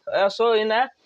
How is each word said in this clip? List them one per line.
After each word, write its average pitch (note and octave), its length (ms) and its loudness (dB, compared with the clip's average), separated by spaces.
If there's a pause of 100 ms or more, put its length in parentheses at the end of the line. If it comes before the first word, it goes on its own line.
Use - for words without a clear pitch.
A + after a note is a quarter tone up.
(120)
ಆ, F#3+ 140 2
so, A3+ 340 0
ಇನ್ನ G#3+ 120 -2 (340)